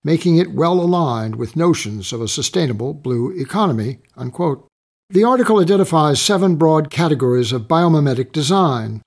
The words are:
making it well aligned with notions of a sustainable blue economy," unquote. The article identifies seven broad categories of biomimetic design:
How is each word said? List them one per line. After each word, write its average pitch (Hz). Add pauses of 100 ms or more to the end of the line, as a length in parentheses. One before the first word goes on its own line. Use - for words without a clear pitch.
making 165
it 180
well 175
aligned 135
with 117
notions 123
of 117
a 110
sustainable 123
blue 127
economy," 139 (160)
unquote. 127 (420)
The 196
article 233
identifies 165
seven 190
broad 156
categories 127
of 117
biomimetic 151
design: 135